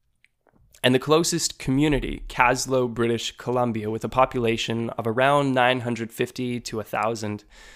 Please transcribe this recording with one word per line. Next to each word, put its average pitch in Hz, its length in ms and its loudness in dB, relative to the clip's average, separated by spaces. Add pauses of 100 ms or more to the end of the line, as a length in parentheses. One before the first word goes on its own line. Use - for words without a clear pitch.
(840)
And 127 120 4
the 127 60 4
closest 160 580 0
community, 135 680 0
Caslow, 127 600 2
British 117 480 -2
Columbia, 117 540 -2
with 110 140 -6
a 117 40 -6
population 117 840 0
of 110 160 -6
around 135 460 2
nine 127 280 2
hundred 117 320 -4
fifty 123 480 -4
to 113 200 -8
a 101 40 -8
thousand 107 600 -4 (320)